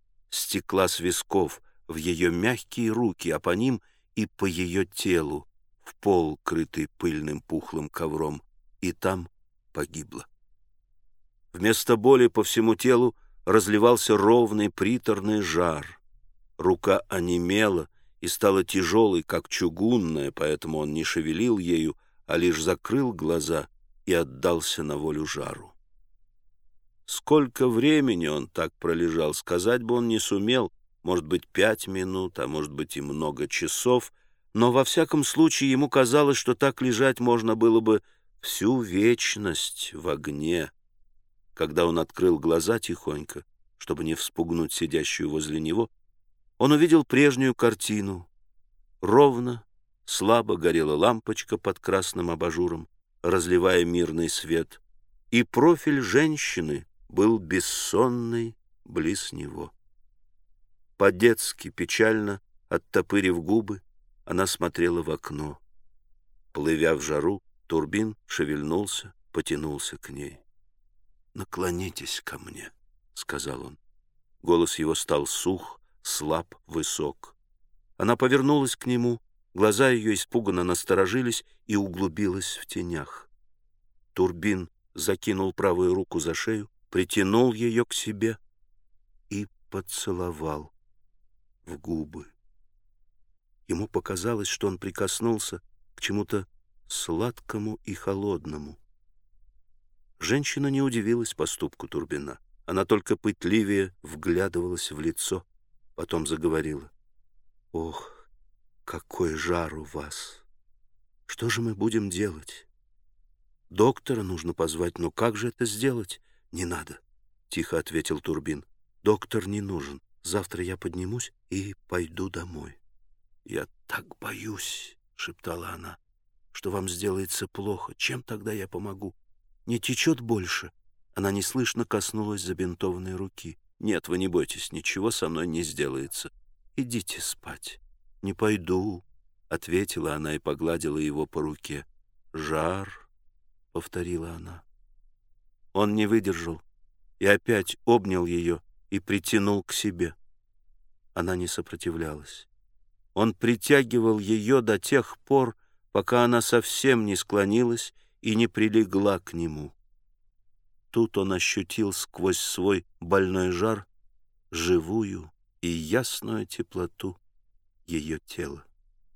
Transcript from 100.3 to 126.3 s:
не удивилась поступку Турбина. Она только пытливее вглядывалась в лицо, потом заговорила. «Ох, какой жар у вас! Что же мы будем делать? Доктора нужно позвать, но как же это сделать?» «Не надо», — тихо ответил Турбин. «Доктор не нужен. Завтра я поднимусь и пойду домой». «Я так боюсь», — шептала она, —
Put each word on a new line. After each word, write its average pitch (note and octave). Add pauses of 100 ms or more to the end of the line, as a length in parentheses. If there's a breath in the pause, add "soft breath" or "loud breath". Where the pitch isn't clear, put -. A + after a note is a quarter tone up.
не C3+
удивилась A#2
поступку -
Турбина. D2 (280)
Она F#2+
только G#2
пытливее G2+
вглядывалась F2
в D2+
лицо, E2 (500)
потом D#2+
заговорила. D#2 (800)
«Ох, - (560)
какой E2
жар E2
у D#2
вас! D2 (840)
Что -
же A#2
мы A2+
будем G#2
делать? F2 (1040)
Доктора A#2
нужно F2
позвать, E2
но E2
как A2
же G#2+
это A#2+
сделать?» A2+ (320)
«Не F2+
надо», — E2+ (500)
тихо E2
ответил D#2+
Турбин. D2+ (380)
«Доктор G#2
не G#2
нужен. D2+ (200)
Завтра F2+
я F2+
поднимусь F#2 (160)
и G2 (140)
пойду F2+
домой». E2 (640)
«Я - (200)
так - (140)
боюсь», — - (200)
шептала F2
она, — F2+ (540)